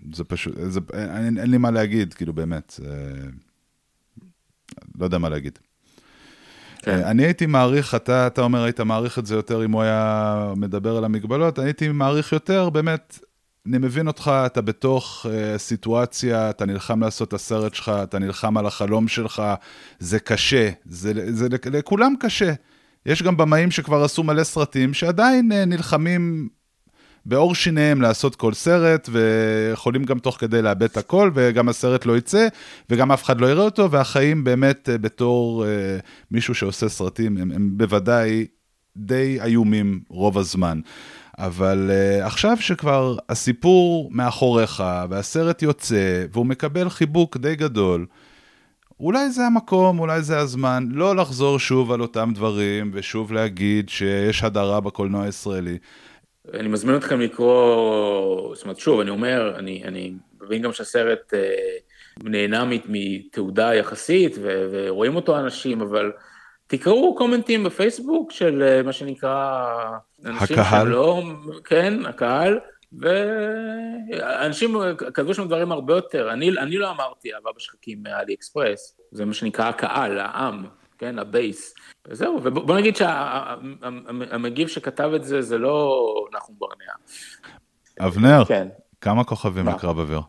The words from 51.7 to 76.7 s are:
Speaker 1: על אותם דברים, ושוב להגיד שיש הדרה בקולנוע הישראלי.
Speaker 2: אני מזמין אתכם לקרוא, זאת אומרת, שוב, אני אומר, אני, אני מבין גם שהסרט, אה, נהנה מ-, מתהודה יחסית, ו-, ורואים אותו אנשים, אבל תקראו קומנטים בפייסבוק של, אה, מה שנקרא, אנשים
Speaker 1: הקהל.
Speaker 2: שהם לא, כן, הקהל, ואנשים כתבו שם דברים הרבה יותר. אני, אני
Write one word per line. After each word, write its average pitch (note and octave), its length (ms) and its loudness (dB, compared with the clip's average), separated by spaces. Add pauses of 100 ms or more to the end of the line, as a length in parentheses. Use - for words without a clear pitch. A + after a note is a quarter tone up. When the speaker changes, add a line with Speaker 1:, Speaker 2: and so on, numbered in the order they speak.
Speaker 1:
על A#2+ 100 0
אותם A#2 340 -2
דברים, G#2 580 0
ושוב G#2 380 -6
להגיד G#2 580 0
שיש G2 540 0
הדרה G2+ 360 0
בקולנוע G2+ 440 -4
הישראלי. F#2 540 -6 (760)
Speaker 2:
אני A2 140 -6
מזמין G#2+ 280 0
אתכם C#3 260 -2
לקרוא, A2 1300 2
זאת - 80 -20
אומרת, G2 140 -10
שוב, - 220 2
אני G2 100 0
אומר, A2+ 460 -2
אני, F#2+ 300 -10
אני F#2 280 -10 (280)
מבין G#2+ 200 -4
גם A#2 120 -4
שהסרט, A2+ 600 -2
אה, G2 160 0 (720)
נהנה G#2+ 420 -2
מ-, B2 220 -2
מתהודה G2 880 -2
יחסית, D#3 640 0
ו-, F#2+ 300 -2
ורואים G2 440 -2
אותו D3 240 0
אנשים, B2 420 -4
אבל G#2 300 -2 (560)
תקראו A3 480 2
קומנטים A#3 480 0
בפייסבוק A#3+ 680 -2
של, C#3+ 320 0
אה, C3 200 6
מה C3 100 -4
שנקרא, C3+ 720 -4 (600)
אנשים A#2 340 -2
Speaker 1:
הקהל. G#2 220 4
Speaker 2:
שהם A#2+ 100 2
לא, E3 320 2 (420)
כן, F#3+ 400 2
הקהל, D#3 540 0 (400)
ואנשים A3 1800 -4 (220)
כתבו C#3+ 360 -4
שם G3 140 -4
דברים E3+ 240 -2
הרבה C#3+ 220 0
יותר. D#3 380 -2
אני, C#3 180 0
אני D#3+ 280 -2